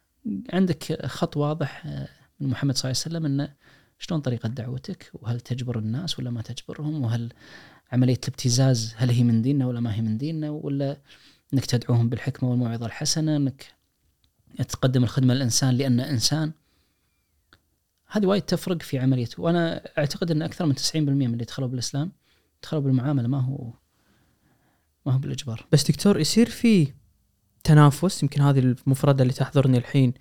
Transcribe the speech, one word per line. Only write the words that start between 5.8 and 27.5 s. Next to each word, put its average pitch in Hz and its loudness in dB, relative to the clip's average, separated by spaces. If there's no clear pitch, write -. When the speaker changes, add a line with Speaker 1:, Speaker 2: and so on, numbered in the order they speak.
Speaker 1:
ولا 127 -6
ما 120 -6
تجبرهم، 151 -8
وهل 117 -2
عملية 123 2
الابتزاز 123 2
هل 123 0
هي 123 4
من 117 4
ديننا 131 2
ولا 120 -4
ما 113 -2
هي 107 -2
من 110 0
ديننا، 151 -4
ولا 143 -4
إنك 131 0
تدعوهم 117 0
بالحكمة 127 -4
والموعظة 117 -2
الحسنة، 156 -2
إنك 139 -4
تقدم 127 0
الخدمة 127 2
للإنسان 131 0
لأنه 123 0
إنسان. 151 0
هذه 208 0
وايد 190 2
تفرق 175 -4
في - -6
عمليته. 127 0
وأنا 170 0
أعتقد 160 -2
أن 151 0
أكثر - -6
من 139 2
تسعين - -2
بالمية 139 2
من 117 -2
اللي 117 -6
دخلوا 135 -6
بالإسلام 135 -6
دخلوا 151 -4
بالمعاملة، 131 2
ما 135 0
هو، 127 -6
ما 131 0
هو 131 2
بالإجبار. 131 -6
Speaker 2:
بس 147 4
دكتور، 202 2
يصير 220 2
في 196 4